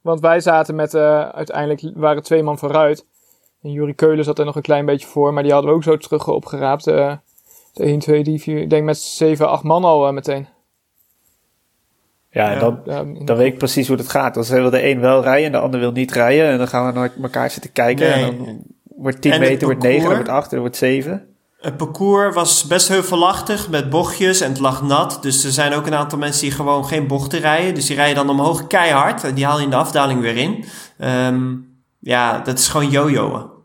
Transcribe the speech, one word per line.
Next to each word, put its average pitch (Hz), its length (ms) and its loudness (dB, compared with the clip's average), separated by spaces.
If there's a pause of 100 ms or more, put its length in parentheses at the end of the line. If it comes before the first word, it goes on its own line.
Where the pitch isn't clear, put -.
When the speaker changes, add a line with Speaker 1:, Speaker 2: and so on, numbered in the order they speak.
Speaker 1:
Want 165 180 -2
wij 165 200 4
zaten 160 360 2
met, 151 180 -2
eh, 151 360 2
uiteindelijk 151 640 -6
waren 151 280 2
twee 160 200 2
man 147 140 -2
vooruit. 147 480 0 (560)
En 147 100 -12
Juri 147 240 -4
Keulen 156 280 2
zat 147 160 -2
er 151 60 2
nog 147 100 -8
een 147 60 -6
klein 147 240 0
beetje 143 220 -2
voor, 143 260 0
maar 143 100 -2
die 143 80 2
hadden 143 200 2
we 160 60 6
ook 160 60 -2
zo 156 140 2
terug 151 300 -4
opgeraapt. 147 600 -2
Eh, 147 260 2 (600)
de - 100 -6
één, 147 160 0
twee, 151 240 2
drie, 151 180 -2
vier, 156 200 -4
ik 160 80 -6
denk 156 140 2
met 151 140 -2
zeven, 156 520 0
acht 139 140 0
man 165 200 2
al, 151 240 4
eh, 139 60 -2
meteen. 139 340 -6 (1800)
Speaker 2:
Ja, 107 180 -2
en 101 60 -2
Speaker 3:
Ja. 107 60 -4
Speaker 2:
dan, 120 260 0
Speaker 1:
Ja, 143 140 -8
in 147 260 -10
Speaker 2:
dan 117 120 0
weet 127 140 4
ik 127 60 -12
precies 131 300 -2
hoe 131 100 0
dat - 120 -8
gaat. 135 240 -2
Dan 117 100 -2
wil 127 260 2
de 127 200 2
een 131 100 0
wel 127 240 4
rijden 139 220 2
en 147 60 -4
de 135 80 -2
ander 131 200 -2
wil 120 120 0
niet 127 200 -4
rijden. 135 360 4
En 131 100 2
dan 123 100 0
gaan 123 260 -2
we 123 60 -4
naar 123 120 -2 (100)
elkaar 127 300 -4
zitten - 200 -14
kijken. 127 380 2
Speaker 3:
Nee. 131 160 2
Speaker 2:
En 123 120 -4
dan 110 240 -12 (220)
wordt - 380 -6
tien 147 100 2
Speaker 3:
En 156 100 2
het 131 80 6
Speaker 2:
meter 135 180 0
wordt 127 160 0
negen, 131 160 4
dan 165 80 2
Speaker 3:
parcours 190 180 0
Speaker 2:
wordt 131 180 0
acht - 80 -12
en - 0 -
dan 127 80 -4
wordt 120 180 -6
zeven. 135 500 -2 (300)
Speaker 3:
Het 143 200 -8
parcours 196 580 0
was 170 320 0
best 180 200 2
heuvelachtig 185 840 0
met 139 200 -2
bochtjes 185 520 0
en 135 80 -2
het 135 100 -6
lag 135 240 0
nat. 143 380 0
Dus 135 220 -2
er 139 80 -4
zijn 143 220 0
ook 147 140 -4
een 156 80 -2
aantal 147 220 -4
mensen 147 240 -4
die 139 100 -4
gewoon 143 340 -2
geen 151 220 -2
bochten 139 320 -4
rijden. 160 340 0
Dus 139 120 -4
die 143 100 -4
rijden 147 200 2
dan 143 140 0
omhoog 147 380 0
keihard 170 560 2
en 135 100 -4
die 135 120 0
haal 147 120 2
je 147 60 -2
in 139 60 -2
de 131 60 0
afdaling 139 460 0
weer 113 160 0
in. 208 280 -4 (320)
Ehm, 127 560 -2 (460)
ja, 120 400 0
dat 127 180 -4
is - 100 0
gewoon 147 220 0
jojoen. 135 760 -2